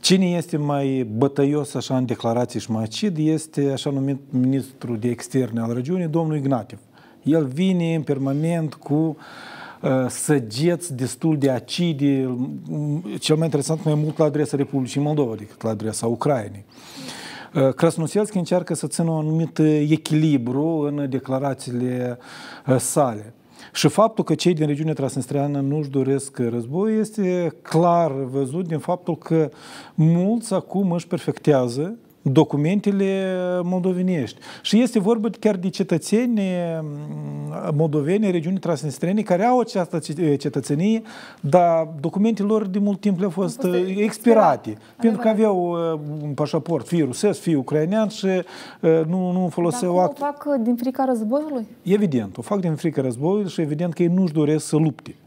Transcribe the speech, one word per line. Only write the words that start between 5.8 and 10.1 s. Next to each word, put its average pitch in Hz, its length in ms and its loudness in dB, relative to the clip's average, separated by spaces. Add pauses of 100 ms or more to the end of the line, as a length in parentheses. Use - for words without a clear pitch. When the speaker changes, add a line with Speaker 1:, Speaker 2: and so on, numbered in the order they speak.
Speaker 1:
domnul 156 300 0
Ignatiev. 135 420 -2 (440)
El 156 220 4
vine 165 500 0
în 160 60 0
permanent 147 720 -2
cu, - 200 -6
uh, 143 1160 -2
săgeți 143 880 0